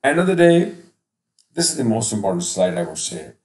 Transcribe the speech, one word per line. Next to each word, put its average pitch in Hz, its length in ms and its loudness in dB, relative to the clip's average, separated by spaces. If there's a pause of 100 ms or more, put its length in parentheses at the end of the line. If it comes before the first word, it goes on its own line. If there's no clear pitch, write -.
End 147 160 2
of 180 80 2
the 190 80 2
day, 170 380 4 (800)
this 170 180 -2
is - 60 -8
the 123 80 -2
most 113 260 0
important 98 320 -4
slide, 90 340 -2
I 87 60 -4
would 80 140 -10
say - 340 -10 (140)